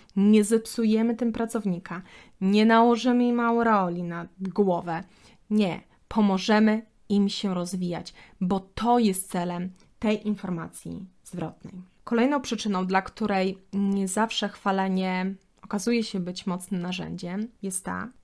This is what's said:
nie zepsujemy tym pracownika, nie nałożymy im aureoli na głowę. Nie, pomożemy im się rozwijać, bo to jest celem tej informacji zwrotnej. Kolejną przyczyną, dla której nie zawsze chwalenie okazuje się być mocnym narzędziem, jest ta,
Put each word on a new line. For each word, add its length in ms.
nie 280
zepsujemy 720
tym 160
pracownika, 720
nie 240
nałożymy 640
im 120
aureoli 640
na 240
głowę. 640
Nie, 320
pomożemy 800
im 200
się 240
rozwijać, 600
bo 180
to 400
jest 300
celem 400
tej 280
informacji 800
zwrotnej. 500
Kolejną 380
przyczyną, 440
dla 160
której 560
nie 340
zawsze 420
chwalenie 840
okazuje 420
się 160
być 280
mocnym 340
narzędziem, 640
jest 240
ta, 240